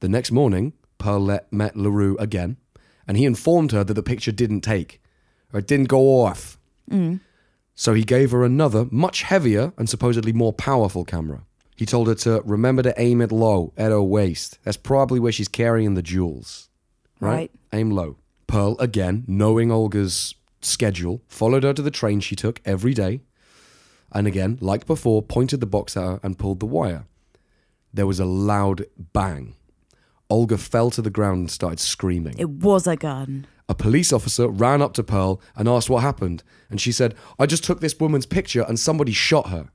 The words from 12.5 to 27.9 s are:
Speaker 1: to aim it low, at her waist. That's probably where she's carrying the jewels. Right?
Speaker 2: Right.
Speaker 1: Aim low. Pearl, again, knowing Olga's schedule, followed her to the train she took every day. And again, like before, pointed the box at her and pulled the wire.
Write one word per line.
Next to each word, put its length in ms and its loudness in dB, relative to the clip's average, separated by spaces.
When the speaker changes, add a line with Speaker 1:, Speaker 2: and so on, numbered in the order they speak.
Speaker 1:
to 180 0
aim 200 4
it 120 0
low, 440 2
at 160 0
her 100 4
waist. 640 0
That's 120 -4
probably 440 0
where 120 2
she's 160 -4
carrying 460 2
the 80 0
jewels. 680 -6
Right? 120 0
Speaker 2:
Right. 180 -4
Speaker 1:
Aim 200 0
low. 240 -4
Pearl, 320 2
again, 480 0
knowing 440 4
Olga's 640 0
schedule, 680 -2
followed 340 0
her 100 2
to 100 -4
the 100 -2
train 280 0
she 160 -6
took 280 -4
every 300 0
day. 260 -2
And 160 0
again, 340 -2
like 260 -2
before, 360 2
pointed 380 -2
the 60 -4
box 300 -4
at 60 -2
her 200 -4
and 160 -6
pulled 220 -2
the 60 -4
wire. 380 -4